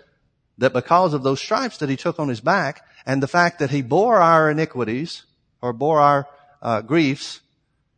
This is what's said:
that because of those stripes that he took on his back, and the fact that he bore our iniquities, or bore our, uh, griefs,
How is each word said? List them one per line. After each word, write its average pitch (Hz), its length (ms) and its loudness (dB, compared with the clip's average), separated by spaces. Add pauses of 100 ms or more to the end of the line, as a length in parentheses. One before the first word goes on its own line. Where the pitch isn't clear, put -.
(580)
that 127 160 2
because 165 400 2
of 139 100 -4
those 135 160 0
stripes 226 400 -4
that 143 100 -4
he 135 80 -2
took 165 220 -6
on 147 100 -4
his 113 120 -6
back, 156 420 -2 (220)
and 135 160 -2
the 139 60 -2
fact 175 320 0
that 139 120 -2
he 143 100 -2
bore 185 400 2
our 165 280 4
iniquities, 147 720 -4 (380)
or 123 120 -4
bore 147 260 0
our, 143 280 4 (340)
uh, 113 200 -4
griefs, 139 600 -2 (560)